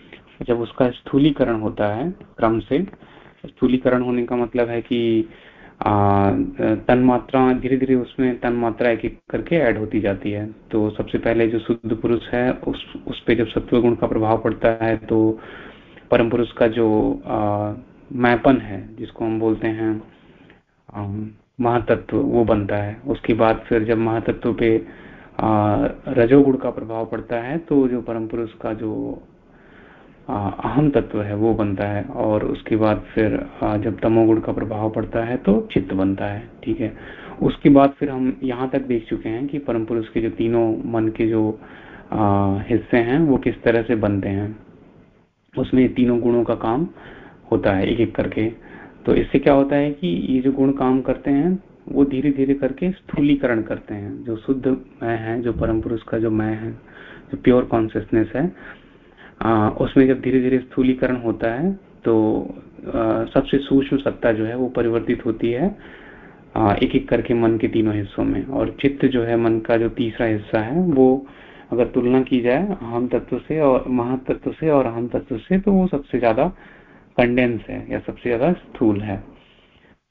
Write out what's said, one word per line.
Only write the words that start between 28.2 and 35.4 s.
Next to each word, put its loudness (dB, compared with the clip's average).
पुरुष -6
का -8
जो, -8
आ, -4
अहम 0
तत्व 0
है -6
वो 2
बनता -2
है। -4
और -2
उसके -4
बाद 0
फिर, 0
आ, 0
जब -4
तमोगुण 4
का -4
प्रभाव -4
पड़ता -4
है -4
तो 0